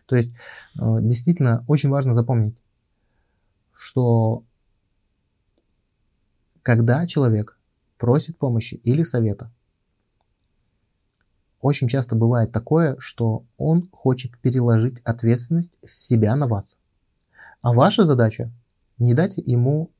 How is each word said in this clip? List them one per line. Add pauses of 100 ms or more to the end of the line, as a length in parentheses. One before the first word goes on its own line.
То
есть,
э,
действительно,
очень
важно
запомнить, (1200)
что (2250)
когда
человек (400)
просит
помощи (100)
или
совета, (2000)
очень
часто
бывает
такое,
что (140)
он
хочет
переложить
ответственность (120)
с
себя
на
вас. (840)
А
ваша
задача (460)
не
дать
ему